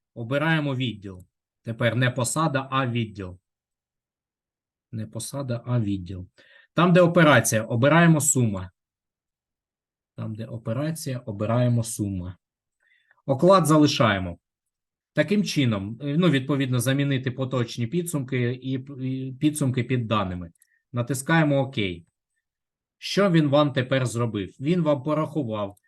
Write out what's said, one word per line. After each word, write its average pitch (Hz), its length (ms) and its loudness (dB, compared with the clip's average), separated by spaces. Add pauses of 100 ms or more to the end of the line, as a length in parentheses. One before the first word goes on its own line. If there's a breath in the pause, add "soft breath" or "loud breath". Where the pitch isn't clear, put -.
(140)
обираємо 143 600 -2
відділ. 98 500 -8 (380)
Тепер 117 320 -2
не 123 160 0
посада, 135 600 -2
а 135 160 -2
відділ. 101 520 -6 (1500)
Не 110 160 -10
посада, 120 580 -8
а 123 140 0
відділ. 92 480 -4 (460 soft breath)
Там, 175 200 4
де 180 80 8
операція, 151 600 6
обираємо 151 580 4
сума. 101 500 0 (1400)
Там, 110 200 -8
де 110 100 -10
операція, 127 760 -6
обираємо 117 640 0
сума. 95 540 -6 (880)
Оклад 175 400 4
залишаємо. 110 720 4 (760)
Таким 175 300 0
чином, 113 580 -2
е, 143 160 -4
ну, 180 120 4
відповідно, 135 500 0
замінити 135 520 -2
поточні 123 560 -4
підсумки 127 640 -4
і 131 260 -8
п-, 131 280 -10
і 131 260 -8
підсумки 135 500 -2
під 120 240 -4
даними. 90 440 -4 (420)
Натискаємо 139 680 0
«ОК». 127 160 -6 (1300)
Що 196 280 0
він 160 160 4
вам 147 260 2
тепер 131 320 0
зробив? 107 540 -4
Він 170 220 0
вам 147 220 0
порахував, 127 720 -4 (120)